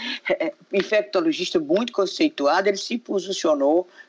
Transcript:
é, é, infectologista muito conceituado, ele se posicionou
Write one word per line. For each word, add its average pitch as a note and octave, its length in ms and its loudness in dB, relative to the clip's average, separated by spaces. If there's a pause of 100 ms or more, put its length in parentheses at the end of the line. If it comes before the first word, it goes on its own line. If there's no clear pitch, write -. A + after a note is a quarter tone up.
(300)
é, - 180 -2
é, - 60 -8 (200)
infectologista F3+ 840 0
muito F3 360 0
conceituado, E3 760 0
ele G3+ 100 2
se A3+ 200 -6
posicionou F3 880 0 (220)